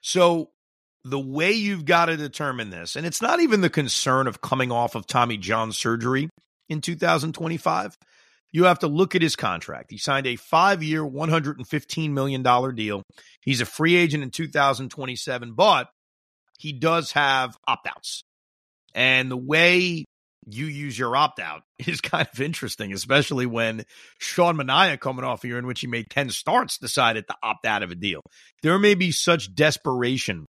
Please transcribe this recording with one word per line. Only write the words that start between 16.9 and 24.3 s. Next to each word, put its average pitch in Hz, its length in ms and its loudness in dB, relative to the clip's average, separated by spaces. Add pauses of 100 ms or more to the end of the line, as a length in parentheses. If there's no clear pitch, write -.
have 135 440 2 (100)
opt-outs. - 560 -6 (720)
And 131 360 2
the 127 60 -4
way 165 680 2 (400)
you 113 220 -10
use 143 320 -8
your 123 180 -2
opt-out 90 540 0
<laughs> - 80 -20
is 165 220 -6
kind - 320 -2
of 117 80 -10
interesting, 127 520 -6
especially 127 540 0
when 113 380 -2 (340)
Sean 170 380 2